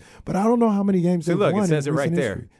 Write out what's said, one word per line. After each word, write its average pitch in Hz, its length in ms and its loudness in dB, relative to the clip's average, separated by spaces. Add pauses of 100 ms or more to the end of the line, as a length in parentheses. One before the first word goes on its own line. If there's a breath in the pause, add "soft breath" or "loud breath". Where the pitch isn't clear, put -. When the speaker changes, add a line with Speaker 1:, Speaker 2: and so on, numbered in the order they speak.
(240 loud breath)
Speaker 1:
But 170 120 -4
I 190 80 0
don't 233 140 2
know 233 120 2
how 202 120 0
many 196 180 0
games 170 260 0
Speaker 2:
See, 170 60 0
Speaker 1:
they've 170 60 0
Speaker 2:
look, 180 160 2
it - 20 0
Speaker 1:
won 202 120 0
Speaker 2:
says 151 180 0
Speaker 1:
in 147 80 -2
Speaker 2:
it - 20 0
right 139 80 0
Speaker 1:
recent 165 120 -2
Speaker 2:
there. 113 200 -2
Speaker 1:
history. - 120 -12 (120)